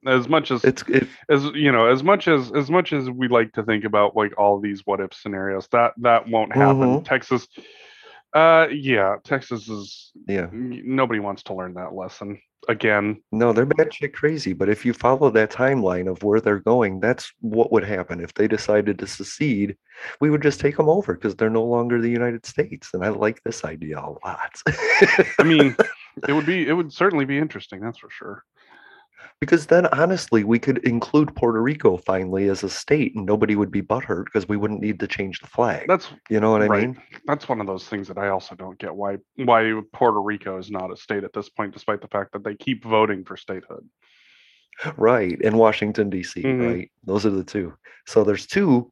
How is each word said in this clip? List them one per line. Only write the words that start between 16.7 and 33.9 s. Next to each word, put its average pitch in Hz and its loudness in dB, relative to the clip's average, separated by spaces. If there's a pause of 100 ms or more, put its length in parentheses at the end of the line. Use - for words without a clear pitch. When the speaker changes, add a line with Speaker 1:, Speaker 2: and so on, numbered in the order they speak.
Speaker 2:
that's 113 -2 (100)
what 113 2
would 107 4
happen. 92 -6
If 85 -12
they 107 2
decided 104 0
to 98 -10
secede, 101 -4 (420)
we 151 2
would 151 2
just 147 0
take 143 0
'em 151 4
over 170 2
'cause 101 -2
they're 110 2
no 113 2
longer 120 0
the 117 0
United 120 -2
States, - -12
and 92 -2
I 107 0
like 104 -2
this - -8
idea 78 -10
a 71 -12 (160)
lot. - -10
<laughs> - 2
Speaker 1:
I - 6
mean, 151 6 (520)
it 143 0
would 151 0
be, 175 0
it 147 2
would 165 -2
certainly 170 0
be 139 -4
interesting, 101 -8
that's 117 -10
for - -20
sure. - -16 (1000)
Speaker 2:
Because 156 2
then, 175 6
honestly, 160 2
we 113 2
could 127 0
include 127 0
Puerto 113 0
Rico 120 2
finally 95 -2
as 98 -2
a 98 -4
state, - -2
and 104 -6
nobody 104 2
would 101 0
be 98 -2
butthurt 98 -4